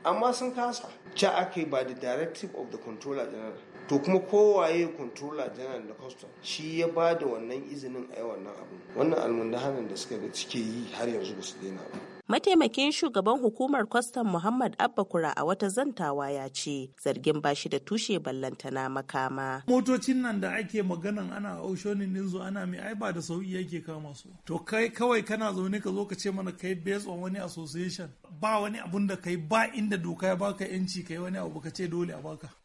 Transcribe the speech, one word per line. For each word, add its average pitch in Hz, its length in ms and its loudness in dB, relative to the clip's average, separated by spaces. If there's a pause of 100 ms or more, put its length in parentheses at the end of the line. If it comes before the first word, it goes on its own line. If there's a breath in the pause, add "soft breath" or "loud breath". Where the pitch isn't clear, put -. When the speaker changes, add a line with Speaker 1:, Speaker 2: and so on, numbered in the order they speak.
Speaker 1:
Amma 220 280 4
sun 254 200 -2
kasa. 240 340 -2 (280)
Ca 196 140 6 (120)
aka 180 180 -2
yi 156 60 0
by 135 180 0
the 127 120 -4
directive 135 600 -4
of 123 160 -6
the 113 60 -8
Controller 120 480 -6
General. 107 280 -8 (360)
To 143 100 6
kuma 185 200 6
kowaye 180 800 6
Controller 139 580 -6
General 127 260 -8
da 107 120 -12
Custom, 127 360 -14 (120)
shi 160 380 -4
ya 165 80 4
ba 165 300 4
da 156 80 -2
wannan 123 460 -2
izinin 127 420 -8
a - 60 -8
yi 113 60 -4
wannan 101 280 -6
abu. 92 220 -14 (200)
Wannan 151 240 4
almundahanan 117 680 0
da 98 60 -6
suka - 220 -6
ga 104 160 -4
suke - 260 -6
yi 113 340 -2
har 117 140 -2
yanzu 98 280 -2
ba 95 60 -8
su - 200 -10
daina 95 200 -8 (100)
ba. - 80 -8 (280)
Speaker 2:
Mataimakin 294 640 6
shugaban 240 480 4
hukumar 247 460 4
kwastam 240 420 0
Muhammad 202 520 2
Abba 226 260 4
Kura 160 320 2
a 143 80 0
wata 196 240 2
zantawa 170 640 0
ya 135 180 -4
ce 135 400 -4 (140)
zargin 143 380 2
ba 143 140 4
shi - 140 -4
da 139 100 0
tushe, 208 400 0
ballantana 131 680 -4
makama. 135 800 -2
Speaker 3:
Motocin 254 540 4
nan 214 200 0
da 190 160 -2
ake 220 240 -2
maganan 185 500 -2
ana 196 300 -6
auctioning 190 520 -2
din 190 160 -2
su, 185 120 -4
ana 190 240 -4
mai, 180 140 -4
ai 220 160 -6
ba 208 180 -2
da 165 80 -4
sauki 180 320 -4
yake 170 320 -4
kama 151 300 -10
su. - 140 -20 (160)
To 165 120 -2
kai 220 320 2
kawai 226 340 4
kana 214 300 0
zaune 190 260 0
ka 196 120 -2
zo 202 140 0
ka 196 100 -6
ce 196 160 -2
mana 190 200 -4
kai 185 220 -4
based 196 340 -2
on 175 140 -6
wani 185 160 -4
association. 170 720 -6 (320)
Ba 214 180 4
wani 208 200 -2
abun 196 280 0
da 190 100 0
kai, 175 180 -2
ba 220 420 4
inda 208 200 2
doka 170 300 -2
ya 185 80 4
baka 196 300 0
yanci 185 400 -2
kai 165 140 -6
wani 185 180 -4
abu 156 240 -6
ka 160 80 -8
ce 180 180 -4
dole 170 220 0
a - 80 -8
baka. 151 320 -10 (160)